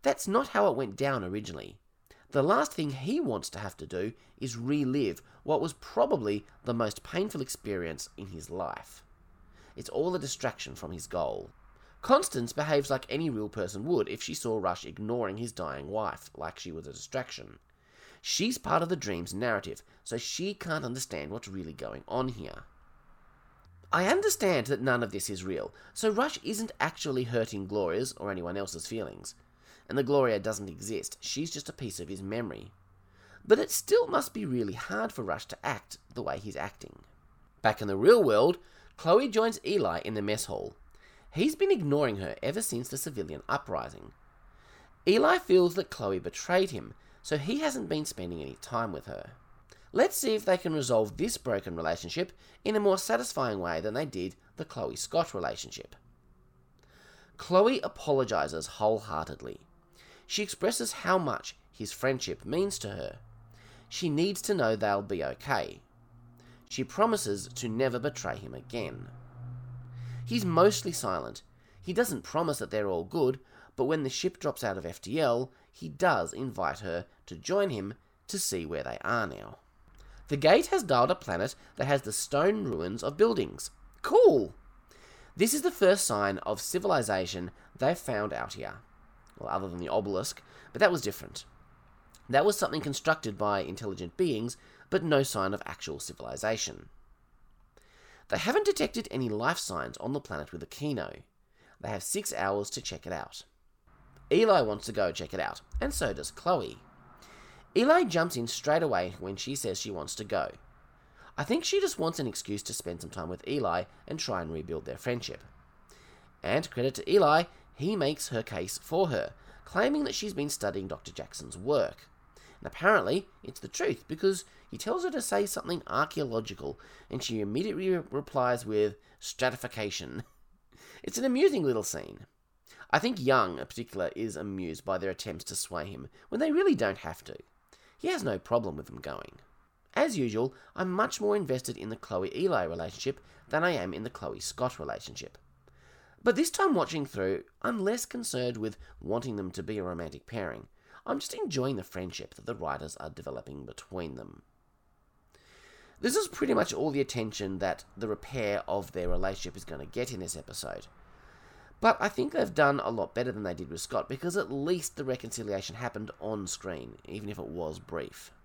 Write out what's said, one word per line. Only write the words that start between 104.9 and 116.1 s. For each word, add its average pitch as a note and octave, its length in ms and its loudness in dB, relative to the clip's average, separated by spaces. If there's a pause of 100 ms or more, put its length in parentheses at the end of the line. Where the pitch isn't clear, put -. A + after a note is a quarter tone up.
go G2 200 2
check - 220 -6
it F#2 60 -2
out, G1+ 220 -4 (200)
and C#4 100 0
so A#2 220 0
does - 160 -6
Chloe. G#2+ 480 0 (1000)
Eli D#4 280 8
jumps E3+ 320 2
in A#2+ 100 -2
straight D3+ 380 2
away F#2+ 360 2
when F#2+ 160 -6
she B2+ 200 -6
says G2 240 -4
she A2 100 -6
wants D#2+ 260 -6
to A2 80 -8
go. F#2 280 -2 (840)
I A#3+ 60 -2
think D#4+ 200 0
she G4 160 2
just F#4+ 180 0
wants E3 220 0
an C3+ 80 0
excuse G2+ 360 -4
to - 100 -8
spend E2+ 280 -6
some E2 80 -10
time E2 200 -8
with F2+ 180 -8
Eli F#2 380 0 (220)
and D#3 120 -6
try F#2+ 220 -2
and D#2+ 100 -6
rebuild D#2+ 340 -6
their B1+ 120 -8
friendship. - 460 -6 (1000)